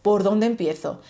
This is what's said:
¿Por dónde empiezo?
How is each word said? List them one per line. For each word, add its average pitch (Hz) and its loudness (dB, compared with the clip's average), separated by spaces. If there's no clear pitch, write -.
¿Por 208 2
dónde 214 2
empiezo? 156 -4